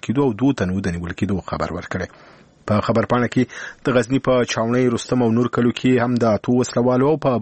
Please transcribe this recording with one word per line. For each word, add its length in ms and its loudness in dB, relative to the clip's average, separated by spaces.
کېدو 200 -2
او 80 0
دوو 200 2
تنو 260 -2
د 80 -2
نیول 240 -6
کېدو 380 -2
خبر 240 -6
ورکړی. 340 -8
په 180 2
خبرپاڼه 480 0
کې 100 2
د 120 2
غزني 220 0
په 240 2
چاونۍ، 500 0
رستم 300 0
او 80 2
نور 260 2
کلو 120 2
کې 340 2
هم 120 0
د 100 2
اتو 340 2
وسلوالو 500 2
او 80 2
په 240 0